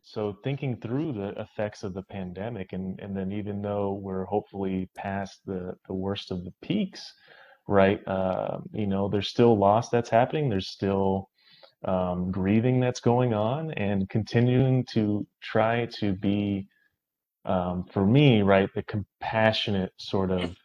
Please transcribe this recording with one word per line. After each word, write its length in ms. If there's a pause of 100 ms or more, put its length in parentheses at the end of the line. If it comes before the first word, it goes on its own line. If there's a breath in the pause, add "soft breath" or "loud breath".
so 400
thinking 380
through 320
the 160 (120)
effects 440
of 100
the 80
pandemic, 720
and, 280
and 160
then 140
even 320
though 300
we're 320
hopefully 720
past 500
the, 280 (120)
the 80
worst 380
of 120
the 80 (100)
peaks, 500 (560 loud breath)
right, 400
uh, 500 (140)
you 140
know, 220
there's 200
still 280
loss 340
that's 200
happening. 380
There's 200
still, 600 (560 soft breath)
um, 480
grieving 480
that's 200
going 340
on, 380
and 360
continuing 840
to 340 (160)
try 440 (140)
to 140
be, 520 (800)
um, 480
for 140
me, 340
right, 340
the 100
compassionate 1120
sort 320
of 340